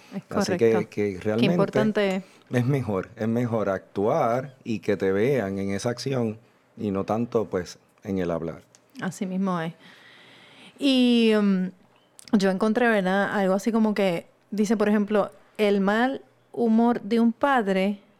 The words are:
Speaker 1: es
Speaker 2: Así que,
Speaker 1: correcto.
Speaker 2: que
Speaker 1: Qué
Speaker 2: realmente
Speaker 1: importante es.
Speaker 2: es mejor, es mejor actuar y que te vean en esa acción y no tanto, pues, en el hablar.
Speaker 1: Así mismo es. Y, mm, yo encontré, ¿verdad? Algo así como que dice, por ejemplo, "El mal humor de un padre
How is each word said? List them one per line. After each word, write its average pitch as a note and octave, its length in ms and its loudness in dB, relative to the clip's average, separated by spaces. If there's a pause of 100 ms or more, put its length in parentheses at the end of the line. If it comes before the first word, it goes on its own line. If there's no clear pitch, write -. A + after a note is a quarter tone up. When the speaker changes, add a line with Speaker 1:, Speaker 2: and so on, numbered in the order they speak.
(140)
Speaker 1:
es G3 100 -10 (120)
Speaker 2:
Así G3 220 -2
que, A2+ 160 4
Speaker 1:
correcto. G#2+ 160 -2
Speaker 2:
que G#2 240 -4
Speaker 1:
Qué F2 80 -12
Speaker 2:
realmente A2+ 320 0
Speaker 1:
importante G3 640 0
es. F#3 60 -8 (280)
Speaker 2:
es B2 140 0
mejor, G#2+ 500 -2
es - 140 -4
mejor A2+ 400 -2
actuar A#2+ 960 -2
y A2 140 -4
que G2+ 180 -2
te F#2+ 160 0
vean G2+ 460 0
en G2 100 -4
esa G2 220 -4
acción A#2+ 460 -4 (380)
y G#2+ 160 -6
no F#2+ 140 -2
tanto, A2+ 400 -2
pues, E2+ 320 -6 (260)
en G2 160 -4
el F2 120 -2
hablar. E2 320 -6 (380)
Speaker 1:
Así F#3 240 -6
mismo F#3 360 -4
es. E3 120 -8 (1040)
Y, B3 540 4 (100)
mm, F#3+ 260 2 (720)
yo F#3+ 140 2
encontré, A3 360 0
¿verdad? G3 460 2
Algo F#3+ 200 2
así G3+ 180 -2
como G#3+ 220 2
que F#3+ 320 0 (260)
dice, G#3 260 0
por G#3 120 2
ejemplo, G#3 420 2 (260)
"El G3+ 240 2
mal A3+ 400 0 (300)
humor A#3 500 2
de A3+ 180 0
un A#3 140 4
padre G3+ 680 0 (200)